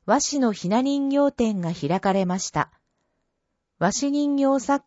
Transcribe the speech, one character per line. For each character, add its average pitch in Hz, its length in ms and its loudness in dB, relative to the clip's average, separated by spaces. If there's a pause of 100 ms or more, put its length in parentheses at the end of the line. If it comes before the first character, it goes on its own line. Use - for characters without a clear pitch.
和 226 160 2
紙 285 180 -4
の 240 140 2
ひ 175 160 -6
な 220 140 2
人 277 260 0
形 277 240 2
展 220 300 -2
が 165 100 -4
開 165 260 -2
か 190 140 0
れ 190 140 2
ま 180 120 -2
し - 120 -8
た。 - 200 -2 (1080)
和 185 140 0
紙 277 200 -2
人 285 240 0
形 269 240 2
作 277 260 -2